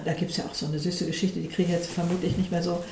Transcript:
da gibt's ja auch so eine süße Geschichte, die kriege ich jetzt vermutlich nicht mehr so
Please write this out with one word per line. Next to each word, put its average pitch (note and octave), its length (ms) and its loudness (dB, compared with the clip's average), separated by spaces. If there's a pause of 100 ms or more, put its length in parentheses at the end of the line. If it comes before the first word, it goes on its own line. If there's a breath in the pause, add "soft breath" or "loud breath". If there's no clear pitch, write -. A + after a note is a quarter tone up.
da D#3+ 80 2
gibt's - 240 -2
ja D#3 60 -2
auch - 100 -8
so C#3+ 120 -4
eine D3+ 120 0
süße F3 280 0
Geschichte, F3+ 340 0
die D#3+ 80 -4
kriege F3 200 2
ich F3 60 4
jetzt E3+ 160 0
vermutlich F3+ 480 2
nicht F#3 120 2
mehr E3+ 120 2
so E3+ 300 0